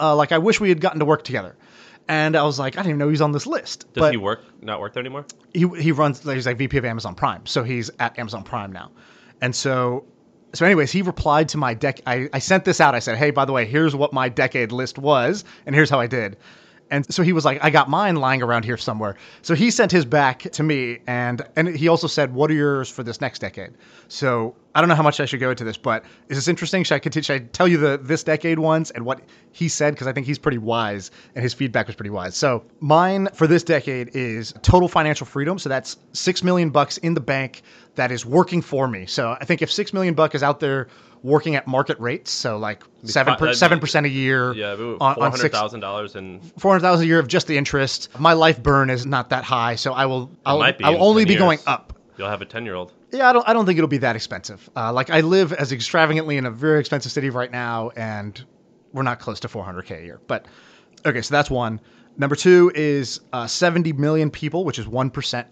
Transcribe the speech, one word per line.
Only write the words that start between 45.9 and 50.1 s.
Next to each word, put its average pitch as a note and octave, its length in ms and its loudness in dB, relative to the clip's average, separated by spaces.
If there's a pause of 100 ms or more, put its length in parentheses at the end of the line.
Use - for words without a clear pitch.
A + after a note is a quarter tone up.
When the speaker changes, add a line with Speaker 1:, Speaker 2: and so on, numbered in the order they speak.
Speaker 2:
in F#2+ 240 -14 (180)
Speaker 1:
four G3 140 4
hundred F#3 100 4
thousand F3 220 4
a - 40 2
year E3 120 6
of C3 80 -2
just E3+ 180 0
the D#3 100 -2
interest. C#3 520 -2 (100)
My E3 160 2
life D#3+ 280 2
burn C#3 280 2
is B2+ 160 -4
not C3 240 -4
that B2+ 140 -2
high, A#2+ 320 -2
so C3 180 -4
I C3+ 120 0
will, B2+ 180 -4